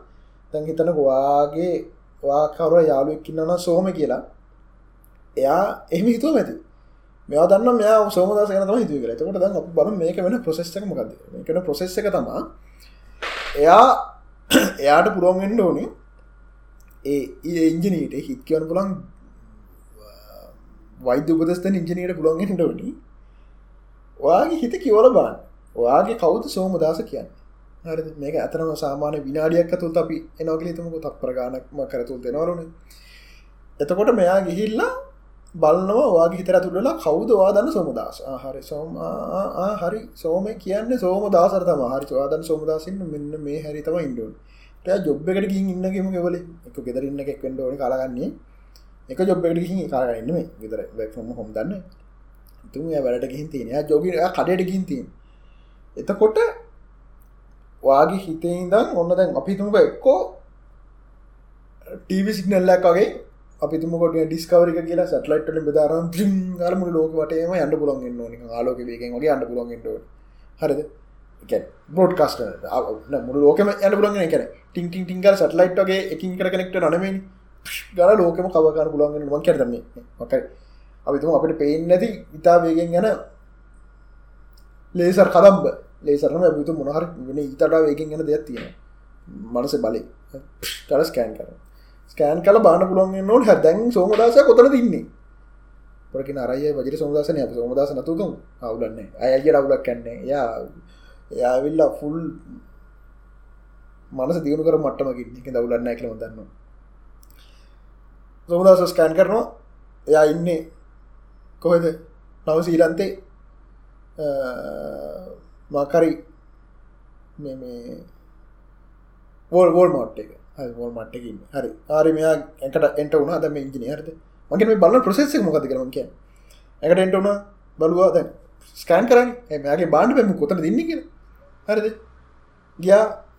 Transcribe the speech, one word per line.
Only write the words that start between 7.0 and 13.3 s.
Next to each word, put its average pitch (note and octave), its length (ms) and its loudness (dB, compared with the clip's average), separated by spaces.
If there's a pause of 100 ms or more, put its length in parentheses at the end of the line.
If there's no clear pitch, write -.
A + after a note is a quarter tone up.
මෙයා D#3 180 4
දන්නා A3 260 4
මෙයා G#3+ 360 4
සෝමදාස G3+ 400 2
ගැන G3 180 0
තමයි A3+ 160 0
හිතුවේ D3 180 -4
කියලා. A#2 140 -6
එතකොට F3+ 260 -4
දැන් F#3+ 160 0
අපි - 140 -6
බලමු E3 260 0
මේක E3+ 200 -2
වෙන F#3+ 240 0
ප්‍රොසෙස් E3 340 -6
එක G3+ 100 -8
මොකද්ද C#3 240 -6
කියලා. - 220 -20
මේක - 160 -12
වෙන F3+ 160 -2
ප්‍රොසෙස් F3+ 340 -4
එක G#3 100 -2
තමයි D#3 360 -4 (1080)